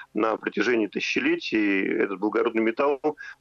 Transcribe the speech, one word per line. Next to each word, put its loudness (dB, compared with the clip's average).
на 2
протяжении 0
тысячелетий 0
этот -2
благородный 0
металл 0